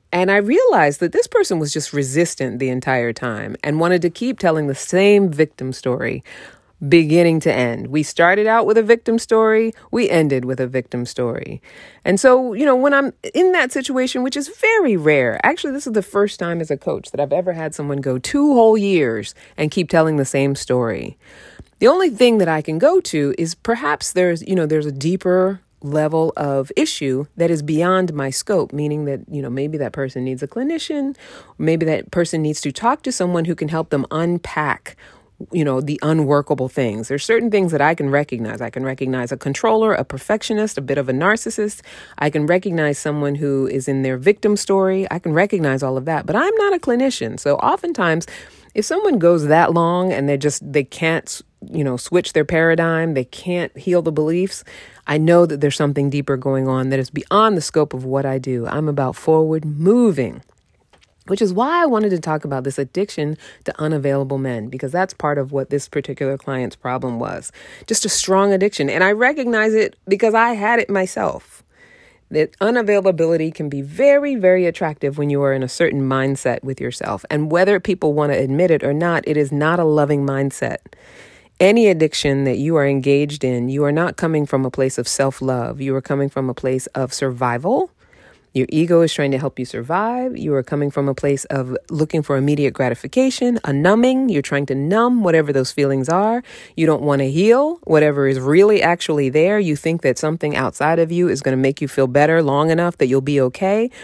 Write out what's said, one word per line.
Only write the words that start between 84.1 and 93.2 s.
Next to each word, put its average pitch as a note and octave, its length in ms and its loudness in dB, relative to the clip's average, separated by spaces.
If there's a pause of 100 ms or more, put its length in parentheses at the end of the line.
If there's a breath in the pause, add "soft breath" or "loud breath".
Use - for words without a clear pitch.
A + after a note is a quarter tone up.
coming D#3 300 0
from C3+ 180 0
a B2+ 60 -2
place C3 260 -2
of B2 120 -4
self-love. C3 720 -2
You C3+ 160 -4
are C3 60 -4
coming C#3 260 -2
from C3 220 -4
a B2 40 -4
place C3 340 -4
of C3 240 -4
survival. C3 800 -2 (640 soft breath)
Your B2+ 160 0
ego E3 320 2
is D#3+ 100 0
trying C#3 200 -2
to C3 60 0
help D3 200 -6
you B2+ 60 -4
survive. A3 720 -4
You D3 180 -4
are C3 80 0
coming C#3+ 280 -2
from C#3 180 -2
a C3+ 60 -2
place C#3+ 320 -2
of C3 300 -4 (140)
looking D#3 320 -2
for C#3+ 140 -2
immediate C#3+ 360 2
gratification, B3 920 0